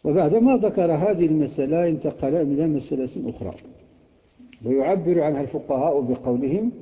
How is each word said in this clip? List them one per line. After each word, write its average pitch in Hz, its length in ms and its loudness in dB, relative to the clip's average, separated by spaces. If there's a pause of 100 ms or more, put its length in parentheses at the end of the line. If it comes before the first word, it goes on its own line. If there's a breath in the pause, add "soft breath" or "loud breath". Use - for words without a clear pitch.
وبعدما 190 540 4
ذكر 190 340 2
هذه 175 340 2
المسألة 156 640 0
انتقل 143 480 -2
إلى 151 320 0
مسألة 135 600 -4
أخرى، - 240 -10 (1120)
ويعبر 160 560 2
عنها 147 200 0
الفقهاء 139 600 -2
بقولهم: 131 720 -2 (100)